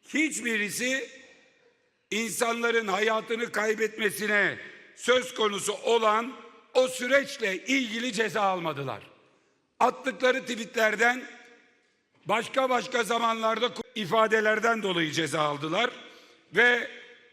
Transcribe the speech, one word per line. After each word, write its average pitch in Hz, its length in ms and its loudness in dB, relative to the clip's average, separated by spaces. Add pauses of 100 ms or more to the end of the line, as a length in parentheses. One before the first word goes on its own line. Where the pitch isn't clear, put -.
Hiçbirisi 233 1000 -4 (1000)
insanların 226 760 -2
hayatını 220 640 -2
kaybetmesine 208 1040 -2 (380)
söz - 380 0
konusu 202 380 -2
olan 226 720 0 (300)
o 254 140 4
süreçle 247 800 0
ilgili 240 460 -2
ceza 208 300 -2
almadılar. 151 600 -2 (800)
Attıkları 254 600 2
tweetlerden, 226 840 0 (1000)
başka 240 440 4
başka 233 340 2
zamanlarda 226 640 2
ku-, - 160 -6 (120)
ifadelerden 220 880 2
dolayı 170 300 0
ceza 156 280 0
aldılar 156 500 0 (640)
ve 240 340 4 (440)